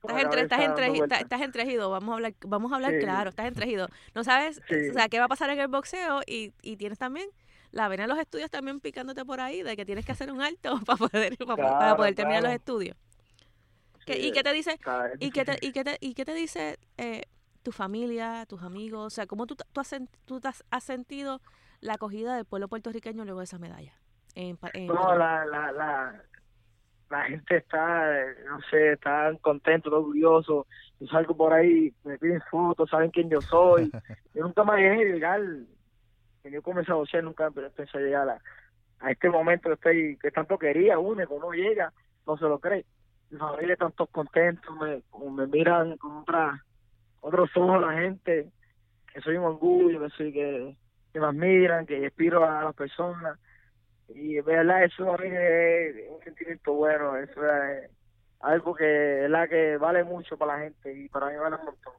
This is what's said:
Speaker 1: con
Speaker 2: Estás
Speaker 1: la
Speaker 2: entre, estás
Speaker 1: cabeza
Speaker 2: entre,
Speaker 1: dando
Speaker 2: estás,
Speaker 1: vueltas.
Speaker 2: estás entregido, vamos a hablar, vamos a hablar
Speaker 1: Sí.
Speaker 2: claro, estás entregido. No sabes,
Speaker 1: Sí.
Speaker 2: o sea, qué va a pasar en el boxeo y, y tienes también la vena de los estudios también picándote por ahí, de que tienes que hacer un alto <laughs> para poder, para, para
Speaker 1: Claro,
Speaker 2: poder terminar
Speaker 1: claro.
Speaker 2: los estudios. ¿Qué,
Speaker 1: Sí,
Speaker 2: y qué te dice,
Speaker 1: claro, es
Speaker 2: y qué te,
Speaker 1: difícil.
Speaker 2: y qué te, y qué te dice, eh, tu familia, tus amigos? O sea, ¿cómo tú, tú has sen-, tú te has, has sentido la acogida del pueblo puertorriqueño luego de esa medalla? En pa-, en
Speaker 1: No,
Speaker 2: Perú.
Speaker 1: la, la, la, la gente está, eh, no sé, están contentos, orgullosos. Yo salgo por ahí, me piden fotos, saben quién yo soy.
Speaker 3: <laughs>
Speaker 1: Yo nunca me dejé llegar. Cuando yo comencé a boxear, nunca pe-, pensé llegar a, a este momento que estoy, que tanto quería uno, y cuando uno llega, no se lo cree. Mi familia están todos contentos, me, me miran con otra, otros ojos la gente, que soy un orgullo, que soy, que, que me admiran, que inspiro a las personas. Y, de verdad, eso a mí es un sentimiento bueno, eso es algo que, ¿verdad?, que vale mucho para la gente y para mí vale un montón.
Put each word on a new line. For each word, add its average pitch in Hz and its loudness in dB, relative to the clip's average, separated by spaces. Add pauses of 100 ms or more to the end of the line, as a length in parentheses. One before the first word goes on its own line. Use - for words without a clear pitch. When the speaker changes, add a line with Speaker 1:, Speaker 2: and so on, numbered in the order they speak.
Speaker 1:
con 220 -8
Speaker 2:
Estás 233 0
Speaker 1:
la 269 2
Speaker 2:
entre, 285 2
estás 254 0
Speaker 1:
cabeza 294 4
Speaker 2:
entre, 285 0
Speaker 1:
dando 269 2
Speaker 2:
estás, - 0
Speaker 1:
vueltas. 285 2
Speaker 2:
estás 247 -4
entregido, 240 -2
vamos 196 -4
a 226 -2
hablar, 226 -6 (100)
vamos 208 -4
a - -2
hablar 262 0
Speaker 1:
Sí. 311 2
Speaker 2:
claro, 190 -2
estás 220 -8
entregido. 214 -4 (300)
No 226 -4
sabes, 277 0
Speaker 1:
Sí. 214 0
Speaker 2:
o - -8
sea, 226 2
qué 226 0
va 247 4
a - 0
pasar 269 -2
en 285 -2
el 277 0
boxeo 277 -4
y, 220 -10
y 220 -12
tienes 202 -10
también 285 -8 (420)
la 220 -2
vena 190 -4
de 226 -4
los 294 -2
estudios 311 -8
también 277 -8
picándote 262 -10
por 262 -10
ahí, 277 -8
de 220 -8
que 208 -10
tienes 202 -8
que - -10
hacer 269 -8
un 262 -6
alto 285 -4
<laughs> 214 -10
para 240 2
poder, 220 0
para, 247 -6
para 139 2
Speaker 1:
Claro, 208 6
Speaker 2:
poder 208 4
terminar 220 0
Speaker 1:
claro. 247 0
Speaker 2:
los 233 -6
estudios. 220 -6 (1120)
¿Qué, 269 -6
Speaker 1:
Sí, 262 -4
Speaker 2:
y 294 -2
qué 269 0
te 285 0
dice, 311 -2
Speaker 1:
claro, 247 -4
es - -10
Speaker 2:
y 277 -4
qué 262 -2
te, 277 -4
Speaker 1:
difícil. - -6
Speaker 2:
y 262 -8
qué 269 -4
te, 285 -6
y 262 -10
qué 269 -6
te 311 -8
dice, 320 -6 (200)
eh, 233 -8 (400)
tu 247 -8
familia, 226 -6
tus 180 -16
amigos? 214 -12
O 220 -12
sea, 208 -8
¿cómo 214 -8
tú, 285 -12
tú - -10
has 269 -8
sen-, 262 -10 (160)
tú 254 -12
te 269 -6
has, - -12
has 247 -4
sentido 269 -10 (400)
la 220 -6
acogida 220 -6
del 233 -6
pueblo 202 -8
puertorriqueño 226 -10
luego 190 -10
de 185 -8
esa 180 -16
medalla? 165 -16 (420)
En 180 -10
pa-, 170 -12
en 185 -10
Speaker 1:
No, 170 0
Speaker 2:
Perú. 175 4
Speaker 1:
la, 160 2
la, 147 -6
la, 135 -6 (880)
la 143 -4
gente 156 -2
está, 160 0
eh, 131 -6 (140)
no 143 -8 (120)
sé, 156 6
están 151 0
contentos, 156 2
orgullosos. 156 4 (320)
Yo 135 -14
salgo 160 2
por 160 6
ahí, 160 6
me 139 -10
piden 165 0 (100)
fotos, 170 2
saben 160 4
quién 170 0
yo 151 4
soy. 170 6
Speaker 3:
<laughs> - -14
Speaker 1:
Yo 151 -4
nunca 180 2
me 208 4
dejé 208 6
llegar. 175 0 (1040)
Cuando 143 -12
yo 147 -8
comencé 180 -4
a 170 2
boxear, 160 0
nunca 160 -4
pe-, 139 -10
pensé - -10
llegar 139 0
a, 113 -6 (580)
a 135 -2
este - 2
momento 170 2
que 160 2
estoy, 160 2
que 147 -2
tanto 160 -2
quería 165 4
uno, 196 -2
y 170 -4
cuando 147 -8
uno 175 -6
llega, 190 -2 (340)
no 156 -2
se 156 -6
lo 147 2
cree. 185 -2 (460)
Mi 151 -18
familia 156 -2
están 170 -2
todos - -4
contentos, 170 0
me, 151 -6 (280)
me 135 -2
miran 165 2
con 151 -14
otra, 151 -2 (560)
otros 170 2
ojos 185 6
la 160 0
gente, 170 -2 (600)
que 139 -14
soy 160 -2
un 180 -2
orgullo, 170 4
que 147 -4
soy, 151 -4
que, 139 -4 (360)
que 156 -4
me 151 2
admiran, 170 4
que 147 -4
inspiro 165 4
a 156 2
las 151 -4
personas. 165 -6 (680)
Y, 151 -8
de 147 0
verdad, 165 6
eso 185 0
a 175 0
mí 185 -4
es 170 2
un 160 -18
sentimiento 165 -6
bueno, 147 2
eso 139 -8
es 139 -2 (500)
algo 165 0
que, 160 0
¿verdad?, 147 2
que 156 2
vale 170 2
mucho 175 -10
para 147 -2
la 151 -8
gente 151 -14
y 139 -16
para 139 -4
mí 147 -10
vale 156 -4
un 160 -12
montón. 135 -16